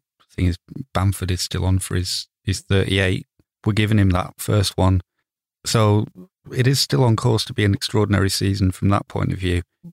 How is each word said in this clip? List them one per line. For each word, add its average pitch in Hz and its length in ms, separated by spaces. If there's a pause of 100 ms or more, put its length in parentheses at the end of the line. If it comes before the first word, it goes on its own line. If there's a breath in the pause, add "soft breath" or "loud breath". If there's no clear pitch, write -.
(320)
thing 92 140
is 87 120 (360)
Bamford 95 360
is 90 100
still 90 240
on 92 140
for 95 180
his, - 320 (160)
his 95 160
thirty-eight. 95 680 (380)
We're 110 80
giving 107 260
him 98 120
that 90 280
first 104 380
one. 92 260 (640)
So 107 400 (480)
it 127 120
is 135 140
still 135 240
on 113 120
course 117 300
to - 60
be 104 120
an 101 100
extraordinary 98 560
season 98 400
from 101 200
that - 180
point 90 240
of 92 60
view. 87 240 (300)